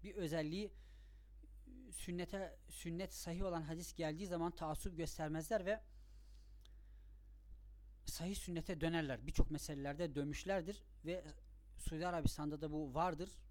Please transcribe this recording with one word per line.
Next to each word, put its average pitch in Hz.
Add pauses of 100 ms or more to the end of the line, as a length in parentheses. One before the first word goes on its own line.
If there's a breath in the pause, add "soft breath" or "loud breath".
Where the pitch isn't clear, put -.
bir 196
özelliği, 165 (1160 soft breath)
sünnete, 180 (120)
sünnet 175
sahih 175
olan 175
hadis 160
geldiği 165
zaman 170
taassup 160
göstermezler 160
ve 214 (2250 soft breath)
sahih 185
sünnete 170
dönerler. 151
Birçok -
meselelerde 143
dönmüşlerdir 175 (220)
ve 175 (540)
Suudi 160
Arabistan'da 151
da 151
bu 151
vardır 170 (220)